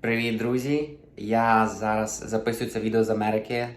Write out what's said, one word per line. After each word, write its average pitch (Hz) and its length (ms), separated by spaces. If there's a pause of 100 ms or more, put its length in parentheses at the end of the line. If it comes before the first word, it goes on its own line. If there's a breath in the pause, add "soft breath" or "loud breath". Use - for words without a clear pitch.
Привіт, 113 360
друзі! 127 520 (280)
Я 113 500
зараз 107 580
записую 113 440
це 113 100
відео 110 240
з 110 60
Америки 110 680